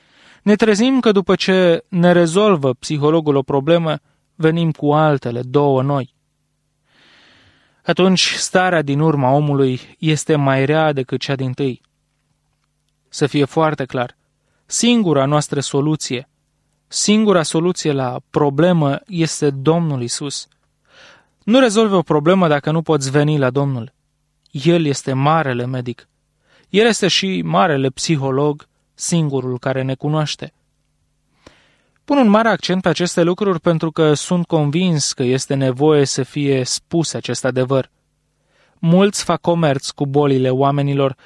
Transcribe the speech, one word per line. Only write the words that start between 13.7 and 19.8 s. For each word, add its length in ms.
clar, 320
singura 600
noastră 340
soluție, 720
singura 560
soluție 480
la 280
problemă 760
este 440
Domnul 520